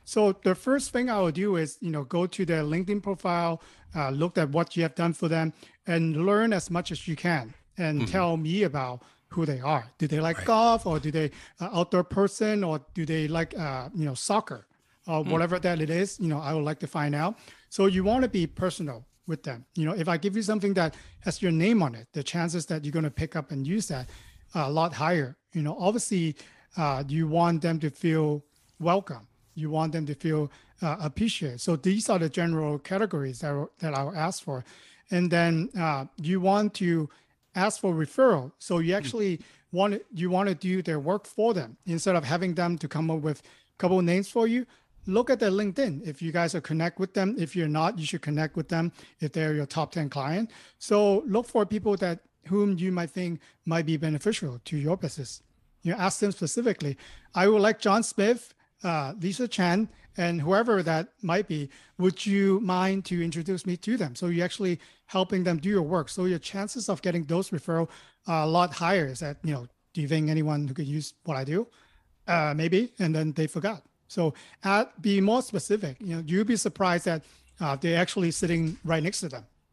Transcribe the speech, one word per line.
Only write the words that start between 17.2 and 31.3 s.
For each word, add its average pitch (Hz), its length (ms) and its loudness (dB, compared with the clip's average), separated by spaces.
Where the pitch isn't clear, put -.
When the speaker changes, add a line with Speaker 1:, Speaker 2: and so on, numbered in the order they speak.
Speaker 1:
So 196 160 2
you 185 180 4
wanna 247 240 4
be 180 200 0
personal 160 580 -4
with 160 180 -6
them. 123 220 -10
You 160 100 0
know, 160 80 0
if 170 140 -2
I 170 100 2
give 196 180 -2
you 226 80 -2
something 202 320 0
that 165 200 2
has - 200 -4
your 180 100 2
name 190 300 4
on 127 140 0
it, 110 180 -16
the 143 100 -4
chances 170 440 -4
that 156 160 -4
you're 147 80 -6
gonna 156 180 0
pick - 260 -6
up 151 160 -8
and 135 140 -4
use 196 220 -2
that 131 220 -6
are 151 140 0
a 139 40 -2
lot 160 220 2
higher. 147 420 0
You 160 100 -2
know, 151 160 -2
obviously, 185 560 0
uh, 143 300 0
you 156 200 0
want 170 360 2
them 165 160 0
to 151 100 -2
feel 156 540 0
welcome. 165 480 0
You 151 160 -4
want 156 220 0
them 160 120 -2
to 147 80 -6
feel, 151 380 -2
uh, 160 180 -2
appreciated. 151 600 -4